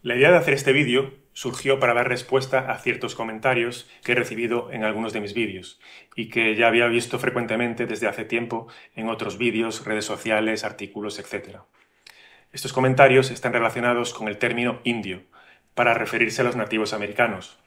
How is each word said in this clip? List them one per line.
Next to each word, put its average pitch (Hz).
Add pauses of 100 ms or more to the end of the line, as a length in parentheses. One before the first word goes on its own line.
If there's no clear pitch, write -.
La 120
idea 143
de 180
hacer 147
este 139
vídeo 135 (220)
surgió 131
para 123
dar 120
respuesta 131
a 107
ciertos -
comentarios 117 (160)
que 123
he -
recibido 120
en 110
algunos 107
de 110
mis 101
vídeos 98 (380)
y 110
que 113
ya 117
había 117
visto 117
frecuentemente 117
desde 110
hace 104
tiempo 117 (300)
en 110
otros 113
vídeos, 113
redes 107
sociales, 110
artículos, 104
etcétera. 98 (840)
Estos -
comentarios 131
están 120
relacionados 120
con 110
el 104
término 120
indio, 98 (500)
para 120
referirse 113
a 123
los 123
nativos 110
americanos. 104